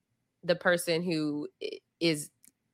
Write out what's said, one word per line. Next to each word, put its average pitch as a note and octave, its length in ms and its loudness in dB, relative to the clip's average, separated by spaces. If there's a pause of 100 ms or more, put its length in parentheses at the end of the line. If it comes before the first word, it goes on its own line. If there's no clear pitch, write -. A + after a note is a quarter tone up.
(440)
the F3 120 2
person E3+ 460 2
who D3+ 460 -2 (160)
i-, - 160 -8 (200)
is D#3 300 2 (440)